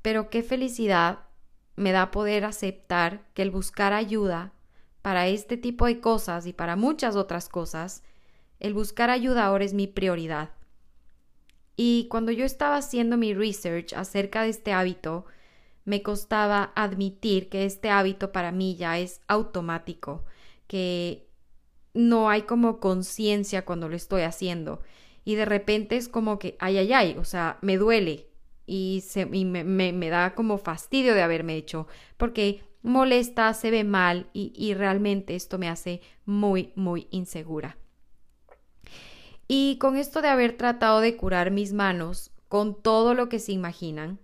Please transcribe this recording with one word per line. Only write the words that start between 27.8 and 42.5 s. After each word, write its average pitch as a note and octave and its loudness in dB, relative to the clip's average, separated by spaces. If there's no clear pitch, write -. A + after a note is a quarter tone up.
y, F#3+ -4
se, F#3+ -4
y F#3+ 0
me, F3+ -2
me, F#3 0
me F3 -2
da F3 2
como A3 0
fastidio A3 0
de F#3+ 6
haberme E3 0
hecho, D#3 -8
porque G#3+ 0
molesta, A#3+ 4
se A3+ -2
ve A3 2
mal F3+ 2
y, G3 -6
y G#3 -2
realmente G3 0
esto F3+ -8
me F3 -4
hace F3 -8
muy, G3+ 0
muy F3 -2
insegura. E3 -8
Y C4+ 2
con C4+ 2
esto C#4+ -2
de D4 2
haber A#3+ 4
tratado A#3 4
de A#3 2
curar F3+ 0
mis G3 0
manos F3+ -2
con G#3 0